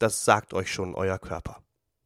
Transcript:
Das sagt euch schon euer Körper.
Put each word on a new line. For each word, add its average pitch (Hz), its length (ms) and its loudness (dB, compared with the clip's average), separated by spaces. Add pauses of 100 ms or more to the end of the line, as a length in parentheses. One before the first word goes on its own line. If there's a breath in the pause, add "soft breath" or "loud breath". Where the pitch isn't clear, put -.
Das 110 240 0
sagt 107 280 4
euch 95 200 -2
schon 90 240 -6
euer 95 240 -2
Körper. - 420 -10 (440)